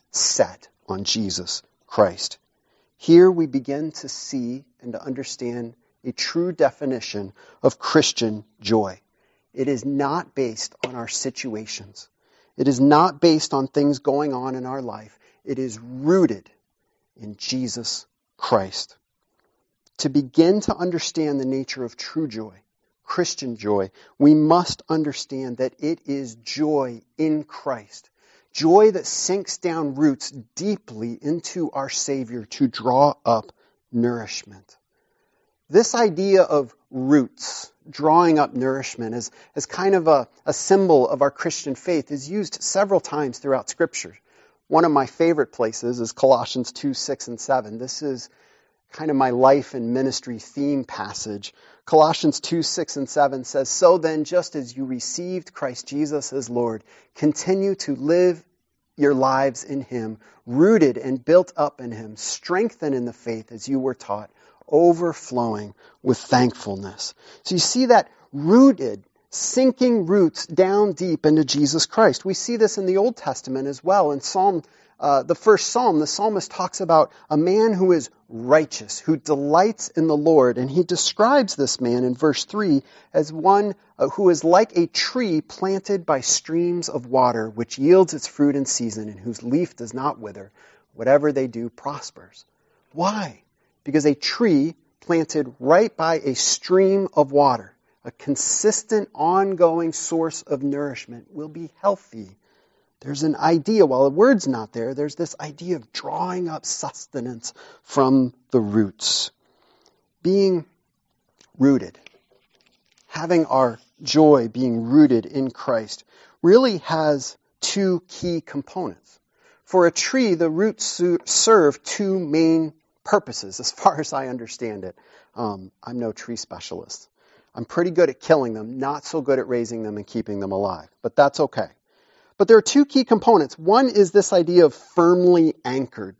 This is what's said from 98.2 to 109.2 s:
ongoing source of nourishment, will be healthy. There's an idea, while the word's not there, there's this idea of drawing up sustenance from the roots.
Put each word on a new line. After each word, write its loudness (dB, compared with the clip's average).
ongoing 0
source -6
of -6
nourishment, -8
will -14
be -16
healthy. -6
There's -8
an 0
idea, 2
while 4
the 0
word's 4
not -4
there, -6
there's -6
this -8
idea -8
of -14
drawing -6
up -10
sustenance -10
from 2
the 4
roots. -2